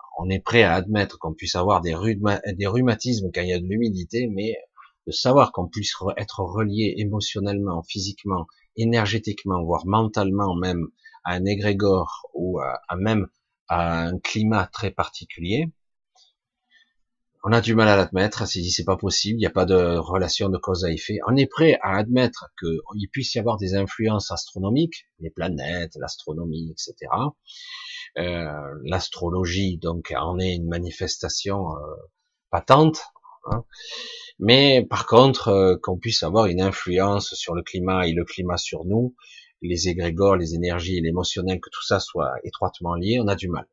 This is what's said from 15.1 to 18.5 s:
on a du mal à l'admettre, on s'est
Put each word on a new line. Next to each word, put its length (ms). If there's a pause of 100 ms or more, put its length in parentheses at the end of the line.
on 80
a 100
du 120
mal 140
à 80
l'admettre, 480
on 20
s'est 140